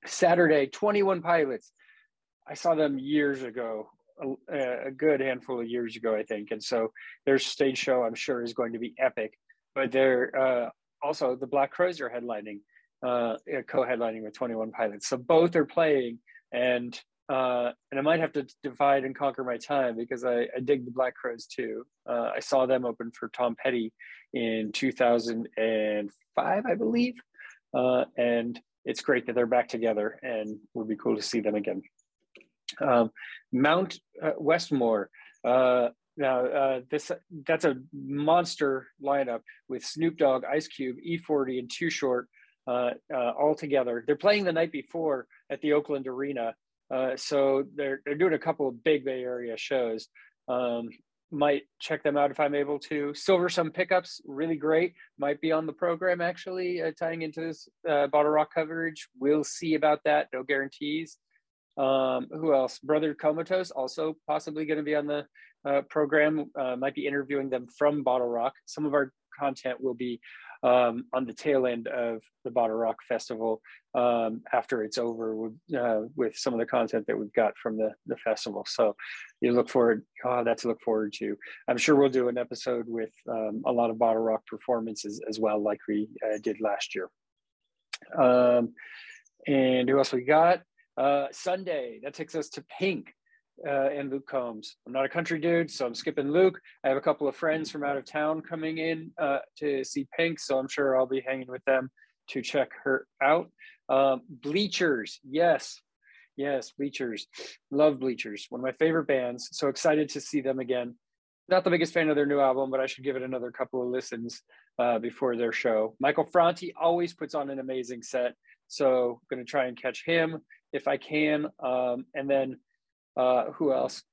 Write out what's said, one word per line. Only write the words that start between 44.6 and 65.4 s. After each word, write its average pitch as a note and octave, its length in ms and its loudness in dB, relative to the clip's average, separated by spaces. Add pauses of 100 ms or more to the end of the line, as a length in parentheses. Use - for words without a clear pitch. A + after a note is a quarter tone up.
before C#3+ 540 -4 (240)
at C#3 100 -8
the D3 140 2
Oakland D3 320 0
Arena, B2+ 480 -4 (380)
uh, C3 240 -2
so C#3 480 2 (100)
they're, C#3 320 -4
they're D3 80 -2
doing E3 180 4
a D#3 60 0
couple D#3 280 -2
of A#2+ 160 -6
big D3 220 2
Bay C3 180 -4
Area B2 360 -6
shows. A#2 500 -2 (400)
Um, A#2+ 400 -2 (440)
might D3 300 2 (160)
check - 240 -6
them C#3+ 140 0
out C#3+ 160 4
if - 80 -4
I'm C#3+ 160 2
able C#3+ 240 -2
to. D3 340 -4
Silversome F3 560 2
Pickups, F3+ 560 -2
really D3+ 300 -2
great. D#3+ 380 2 (220)
Might C#3+ 240 -2
be D#3+ 120 0
on D#3+ 120 2
the D#3 80 -6
program, F3 480 0
actually, F3+ 600 -4
uh, E3 160 -2
tying E3 240 -4
into D#3+ 180 -8
this, D#3+ 280 -8 (200)
uh, C#3+ 200 4
Bottle D3 240 4
Rock D3+ 200 2
coverage. E3 640 -4
We'll C#3+ 280 2
see D#3+ 300 -2
about D3+ 300 2
that. D3+ 280 2
No C3 100 -6
guarantees. D3 760 -4 (600)
Um, C3 540 2
who D#3 200 0
else? C3 280 2
Brother D3+ 340 0
Comatose, E3 560 0
also D#3 460 -4 (100)
possibly D3+ 400 -4
gonna D3+ 160 -2
be D3+ 140 0
on D3 100 -2
the, D3 180 -4 (400)